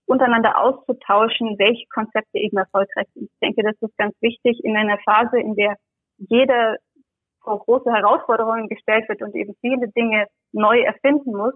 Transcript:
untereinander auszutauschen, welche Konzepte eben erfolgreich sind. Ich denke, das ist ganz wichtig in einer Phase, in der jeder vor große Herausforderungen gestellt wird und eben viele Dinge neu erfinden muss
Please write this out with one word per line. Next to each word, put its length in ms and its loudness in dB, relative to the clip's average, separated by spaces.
untereinander 540 2
auszutauschen, 1000 0
welche 340 2
Konzepte 460 -6
eben 180 -4
erfolgreich 560 -2
sind. 160 -14
Ich 120 -20
denke, 220 -2
das 180 -2
ist 160 -8
ganz 240 -4
wichtig 420 -2
in 140 -2
einer 260 0
Phase, 360 2
in 160 -4
der 200 0
jeder 600 2
vor 160 -6
große 320 0
Herausforderungen 800 0
gestellt 400 -2
wird 120 -8
und 140 -10
eben 260 -8
viele 280 -2
Dinge 360 -2
neu 260 2
erfinden 560 0
muss 200 -4